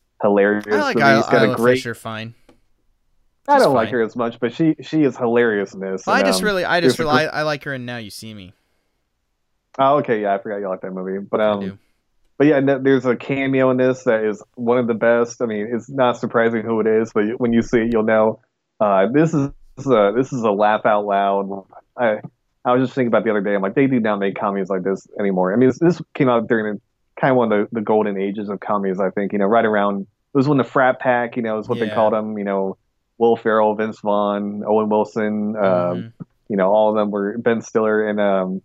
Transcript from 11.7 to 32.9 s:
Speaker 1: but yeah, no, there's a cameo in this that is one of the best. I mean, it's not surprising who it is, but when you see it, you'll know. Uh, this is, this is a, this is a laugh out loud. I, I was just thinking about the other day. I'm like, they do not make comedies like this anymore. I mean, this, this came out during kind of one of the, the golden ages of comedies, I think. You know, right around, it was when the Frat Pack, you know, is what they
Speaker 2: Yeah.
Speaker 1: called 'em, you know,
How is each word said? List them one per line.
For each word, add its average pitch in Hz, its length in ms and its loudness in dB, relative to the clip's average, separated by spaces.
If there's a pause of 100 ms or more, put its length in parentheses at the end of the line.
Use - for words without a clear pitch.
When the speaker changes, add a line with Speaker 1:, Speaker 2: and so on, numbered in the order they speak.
Speaker 1:
but 143 80 4
yeah, 147 140 4
no, 139 180 2
there's 131 280 2
a 120 100 2
cameo 135 540 0
in 131 60 2
this 127 280 0
that 110 200 2
is 104 180 -4 (120)
one 120 240 0
of 120 80 0
the 117 80 -2
best. 117 480 0
I 120 40 0
mean, 107 260 -4
it's 113 160 -6
not 127 300 0
surprising 117 440 0
who 113 180 -2
it 107 60 -2
is, 110 260 2
but 104 120 0 (140)
when 117 140 0
you 113 100 4
see 120 160 0
it, 117 140 0
you'll 110 120 2
know. 110 360 2 (380)
Uh, 101 340 4
this 160 220 2
is, 139 140 0 (280)
this 127 100 -14
is 131 60 0
a, 104 240 4
this 135 160 0
is 123 100 -4
a 110 80 2
laugh 104 360 0
out 104 200 2
loud. 98 600 -2 (300)
I, 110 240 0 (440)
I 123 100 2
was 131 80 2
just 127 120 -4
thinking 127 140 0
about 107 160 2
the 113 60 0
other 104 100 0
day. 101 140 -2
I'm 98 80 -2
like, 98 120 -4
they 139 120 4
do 131 140 0
not 107 180 -2
make 98 200 -2
comedies 98 300 -4
like 95 140 -4
this 95 240 -4 (120)
anymore. 95 340 0
I 107 40 -2
mean, 131 140 4
this, 127 80 -4
this 170 240 0 (120)
came 131 140 0
out 117 180 2
during 107 320 -2 (400)
kind 143 120 2
of 127 80 4
one 117 140 2
of 104 180 0
the, 113 60 -10
the 113 40 -2
golden 104 400 0
ages 101 300 -6
of 98 100 -8
comedies, 98 400 -2
I 95 100 0
think. 101 220 -4
You 104 60 -2
know, 98 80 0
right 113 180 4
around, 101 380 0
it - 40 -12 (300)
was 135 120 2
when 147 100 2
the 117 60 2
Frat 127 360 0
Pack, 120 360 -2
you 123 60 -2
know, 110 160 -4
is 107 100 -8
what 120 100 -2
they 117 80 -2
Speaker 2:
Yeah. 107 80 -6
Speaker 1:
called 110 180 2
'em, 107 240 -4
you 104 80 -6
know, 98 320 -4 (420)